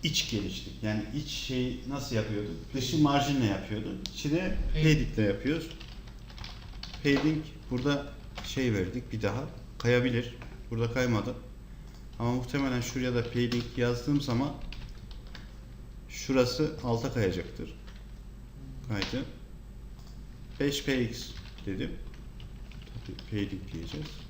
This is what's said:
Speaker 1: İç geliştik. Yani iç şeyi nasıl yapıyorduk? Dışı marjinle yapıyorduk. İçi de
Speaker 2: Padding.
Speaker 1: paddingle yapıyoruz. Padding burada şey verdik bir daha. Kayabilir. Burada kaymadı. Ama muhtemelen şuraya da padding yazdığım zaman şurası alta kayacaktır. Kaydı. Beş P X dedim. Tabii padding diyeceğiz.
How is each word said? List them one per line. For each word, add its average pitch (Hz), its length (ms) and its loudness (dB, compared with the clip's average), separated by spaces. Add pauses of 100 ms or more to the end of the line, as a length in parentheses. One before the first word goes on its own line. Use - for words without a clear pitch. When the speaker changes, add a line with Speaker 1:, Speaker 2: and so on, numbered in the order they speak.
Speaker 1:
İç 151 280 0
geliştik. 98 420 -2 (100)
Yani 107 200 2 (120)
iç 147 140 -2
şeyi 127 600 -2
nasıl 127 260 -2
yapıyorduk? 107 580 -2
Dışı 131 240 2
marjinle 143 480 8
yapıyorduk. 101 680 0
İçi - 180 -2
de 185 260 4 (160)
Speaker 2:
Padding. 151 100 6 (140)
Speaker 1:
paddingle 110 260 2
yapıyoruz. 123 440 2 (1400)
Padding 147 400 6 (280)
burada 139 340 2 (400)
şey 127 280 2
verdik 101 400 0
bir 110 80 -2
daha. 107 220 0 (360)
Kayabilir. 120 560 4 (340)
Burada 117 240 0
kaymadı. 120 420 4 (840)
Ama 120 120 2
muhtemelen 127 500 2
şuraya 123 340 0
da 117 80 4
padding 120 400 2 (140)
yazdığım 123 440 4
zaman 131 320 2 (1600)
şurası 135 720 4
alta 120 300 2
kayacaktır. 90 600 0 (1120)
Kaydı. 113 380 0 (1300)
Beş 143 240 2
P 131 260 4
X - 200 -8 (360)
dedim. 98 260 -2 (1120)
Tabii 113 120 -8 (140)
padding 101 420 -2
diyeceğiz. 151 340 -6 (220)